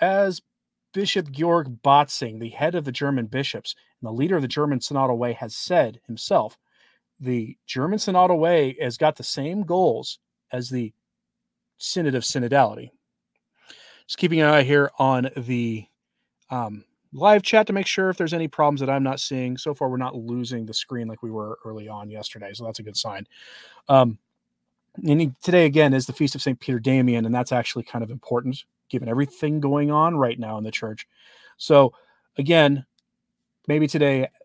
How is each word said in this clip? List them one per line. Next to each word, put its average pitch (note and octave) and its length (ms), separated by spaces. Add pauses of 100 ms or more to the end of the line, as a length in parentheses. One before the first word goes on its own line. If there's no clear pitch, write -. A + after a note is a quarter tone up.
as F#3+ 380 (540)
Bishop F#3+ 380
Georg D3+ 500
Botzing, C#3 580
the A2+ 100
head E3 260
of D#3+ 100
the C3 60
German C3+ 340
bishops B2+ 480 (260)
and A#2 80
the A2 60
leader D#3+ 220
of D3 80
the B2+ 40
German D3 300
synodal C3 400
way, A#2+ 160
has A2+ 220
said C#3 500
himself, A#2 540 (580)
the B2 480
German E3 320
synodal F3+ 400
way D#3 440
has B2 160
got D#3 180
the - 80
same E3+ 400
goals D#3+ 560 (320)
as B2+ 180
the A#2+ 240 (840)
Synod D#3 360
of B2 100
Synodality. A#2+ 680 (1160)
Just - 120
keeping E3 240
an D3+ 80
eye D3+ 140
here C#3+ 360
on C3 380
the, A#2 480 (640)
um, A2 340 (300)
live G3 280
chat A3 260
to G3+ 60
make G3 140
sure F#3+ 220
if F3+ 80
there's E3 160
any E3 160
problems D3 320
that C3+ 80
I'm C3+ 120
not C3+ 200
seeing. B2+ 360
So D3 160
far, C#3 160
we're B2+ 60
not B2+ 180
losing A#2+ 520
the G#2+ 80
screen A#2+ 340
like A2+ 160
we A2+ 80
were G#2+ 320
early A2 240
on G#2 220
yesterday, G#2 440
so A2+ 120
that's A2+ 140
a G#2+ 40
good G#2 140
sign. G#2 280 (600)
Um, B2+ 320 (800)
and D#3 240
he, C#3+ 100 (100)
today, F3 240
again, D3 280
is C3 140
the C3+ 60
Feast C#3+ 220
of C3+ 60
Saint B2+ 180
Peter B2+ 200
Damian, B2 460
and A2+ 80
that's B2 200
actually A#2+ 300
kind A#2 200
of A2 80
important B2+ 540 (240)
given A#2+ 180
everything C#3+ 540
going D3 280
on D#3 280
right B2 200
now A2 200
in G#2+ 80
the A2 40
church. A2 380 (480)
So, C#3 380 (440)
again, C#3+ 480 (840)
maybe D3+ 200
today, C#3 400 (180)